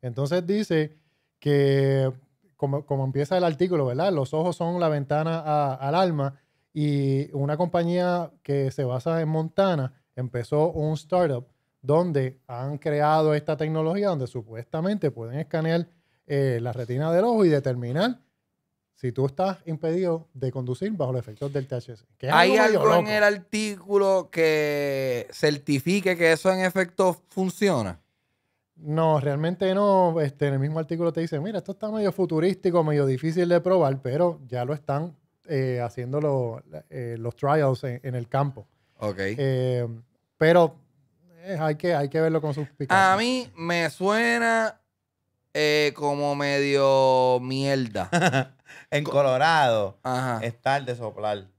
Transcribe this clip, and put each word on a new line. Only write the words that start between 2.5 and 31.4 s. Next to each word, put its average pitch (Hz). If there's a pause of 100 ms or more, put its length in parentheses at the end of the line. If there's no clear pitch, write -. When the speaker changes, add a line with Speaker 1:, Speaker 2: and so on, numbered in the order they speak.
Speaker 1:
como, 143
como 135
empieza 139
el 180
artículo, 170
¿verdad? 135
Los 139
ojos 160
son 175
la 165
ventana 151
a, 147
al 139
alma 151 (320)
y 143
una 147
compañía 175 (120)
que 139
se 139
basa 131
en 156
Montana 160 (240)
empezó 131
un 156
startup 147 (360)
donde 139
han 131
creado 151
esta 151
tecnología 160
donde 143
supuestamente 139
pueden 117
escanear, 165 (380)
eh, 135
la 120
retina 123
del 180
ojo 226
y 175
determinar 139 (760)
si 127
tú 131
estás 185
impedido 165
de 127
conducir 127
bajo 143
los 127
efectos 117
del 135
T 131
H 120
C, - (140)
que -
es 139
Speaker 2:
¿Hay 180
Speaker 1:
algo 214
medio 220
Speaker 2:
algo 214
en -
Speaker 1:
loco. 214
Speaker 2:
el 208
artículo 196
que 143
certifique 156
que 165
eso 185
en 185
efecto 185
funciona? 175 (800)
Speaker 1:
No, 156
realmente 160
no. 190
Este, 143
en 139
el 135
mismo 151
artículo 165
te 165
dice, 165